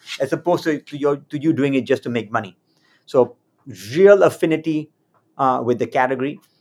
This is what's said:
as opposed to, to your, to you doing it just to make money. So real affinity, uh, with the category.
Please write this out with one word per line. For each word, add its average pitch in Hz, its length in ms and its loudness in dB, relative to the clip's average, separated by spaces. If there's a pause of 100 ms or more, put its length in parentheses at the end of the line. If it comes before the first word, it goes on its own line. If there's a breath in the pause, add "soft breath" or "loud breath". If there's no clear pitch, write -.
(200 loud breath)
as - 120 -4
opposed 170 320 -2
to, 151 160 -2
to - 160 -16
your, 143 200 0
to 143 240 -10
you 156 120 0
doing 139 220 0
it 123 120 -2
just 127 180 0
to 135 40 -8
make 110 220 -6
money. 104 260 -6 (500)
So 123 300 0 (600)
real 196 260 8
affinity, 156 680 0 (480)
uh, 127 260 0
with 120 140 0
the 160 80 -4
category. 135 540 -2 (200)